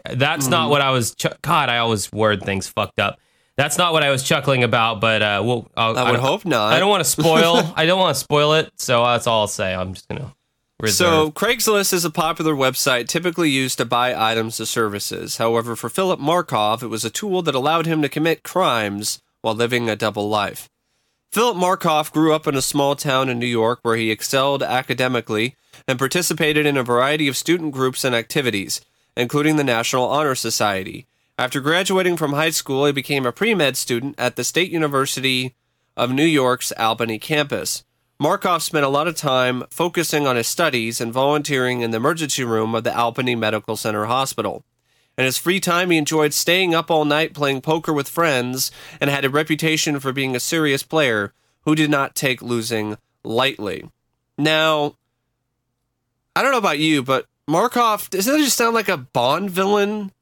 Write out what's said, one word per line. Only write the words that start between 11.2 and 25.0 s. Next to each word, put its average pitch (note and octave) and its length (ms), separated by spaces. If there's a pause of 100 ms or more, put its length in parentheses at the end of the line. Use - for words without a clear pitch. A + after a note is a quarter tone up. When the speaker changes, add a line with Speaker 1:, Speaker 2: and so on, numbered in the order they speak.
Speaker 1:
reserve. D3+ 80
Speaker 2:
Craigslist G#3+ 580
is F3 120
a E3 60
popular D#3+ 440
website C3 540
typically E3+ 420
used C3 280
to B2+ 60
buy A#2+ 300
items A2+ 460
or A2 60
services. G#2 680
However, A#2 400
for A#2+ 120
Philip F#3 320
Markoff, B2+ 640
it A#2 60
was A2 160
a A2+ 60
tool F#3 320
that D3+ 120
allowed D#3 320
him D#3+ 160
to C#3 60
commit D#3 340
crimes G#2+ 800 (220)
while A2+ 120
living A#2 360
a G#2+ 60
double G#2 320
life. G#2 400 (640)
Philip A3+ 240
Markoff F3+ 540
grew D#3 240
up D3+ 120
in C#3+ 80
a C3+ 80
small C#3+ 340
town C3 320
in A#2+ 100
New B2 80
York A#2 360
where A2+ 140
he A2+ 140
excelled C3+ 520
academically B2 920 (320)